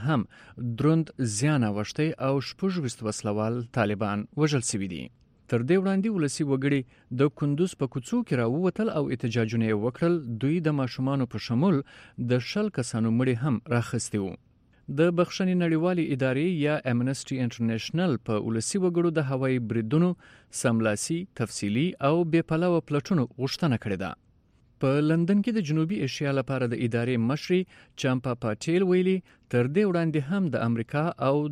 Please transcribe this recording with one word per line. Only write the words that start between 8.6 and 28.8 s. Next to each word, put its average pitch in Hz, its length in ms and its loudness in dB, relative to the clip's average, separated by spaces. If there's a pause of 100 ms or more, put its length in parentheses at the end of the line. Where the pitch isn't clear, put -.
او 151 100 2
احتجاجونه 113 580 0
یې 110 200 2
وکړل. 170 300 0 (280)
دوی 156 240 2
د 147 100 2
ماشومانو 131 560 -2
په 110 140 -8
شمول 143 340 2 (500)
د 123 200 2
شل 214 180 -2
کسانو 113 480 -2
مړي 127 240 2
هم 127 320 0
راخیستي 117 480 -2
وو. 95 100 -4 (680)
د 175 180 4
بخښنې 185 460 0
نړیوالې 165 500 2
ادارې 131 340 0 (200)
یا 151 120 0 (140)
امنسټي 131 500 -2
انټرنیشنل 120 760 0 (140)
په - 20 2 (140)
ولسي 113 300 -2
وګړو 175 320 2 (100)
د 135 140 0
هوایي 131 260 0
بریدونو 117 560 2 (480)
سملاسي، 113 580 0 (220)
تفصیلي 107 440 -2 (220)
او 160 140 4
بې 165 260 2
پلوه 170 380 2
پلټونو 147 360 0 (160)
غوښتنه 135 440 0
کړې 98 220 -2
ده. 78 60 -6 (720)
په 139 260 4
لندن 170 340 4
کې 240 140 -2
د 202 140 0
جنوبي 160 340 0
ایشیا 139 320 -2
لپاره 127 320 0
د 113 180 -2
ادارې 120 400 0
مشري 156 340 0 (440)
چمپا 127 300 0 (100)
پاټیل 160 480 0